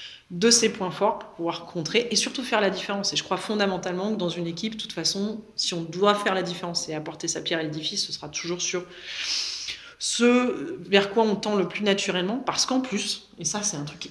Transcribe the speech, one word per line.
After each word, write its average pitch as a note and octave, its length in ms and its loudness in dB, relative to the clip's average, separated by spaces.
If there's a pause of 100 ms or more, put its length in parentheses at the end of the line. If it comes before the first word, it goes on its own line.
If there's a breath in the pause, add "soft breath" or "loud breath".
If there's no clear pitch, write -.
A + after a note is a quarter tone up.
(320 loud breath)
de F3+ 180 4
ces A3+ 200 6
points F3+ 220 -2
forts G3+ 280 2
pour - 120 -14
pouvoir E3 340 -4
contrer G#3+ 440 0
et G#3+ 60 0
surtout B3+ 280 0
faire A3 180 2
la G3 80 6
différence. G3 420 -2
Et D3+ 60 -2
je - 60 2
crois F#3+ 120 -2
fondamentalement F#3+ 800 0
que - 40 0
dans F3 120 0
une E3+ 180 -4
équipe, G#3+ 300 -4
de - 40 -8
toute - 120 -10
façon, G3 480 -2 (160)
si - 160 -2
on E3+ 80 -2
doit F3+ 340 4
faire G3+ 200 0
la F#3 80 2
différence E3+ 440 -4
et D#3+ 60 -4
apporter D#3+ 340 -6
sa D#3+ 140 -2
pierre E3 180 0
à D#3+ 40 0
l'édifice, D#3 420 -4
ce - 80 -8
sera D3+ 160 -8
toujours F3 320 -4
sur F3+ 240 -2 (1120 loud breath)
ce B3 800 2 (100)
vers G3 240 4
quoi A3+ 120 6
on G#3+ 120 4
tend G#3 200 0
le F3+ 120 4
plus G3+ 160 -6
naturellement, G3 540 2
parce - 280 0
qu'en C4 140 2
plus, - 480 -2 (100)
et E3+ 80 -10
ça G#3 180 -2
c'est F#3+ 140 0
un C#3+ 60 -4
truc - 280 -10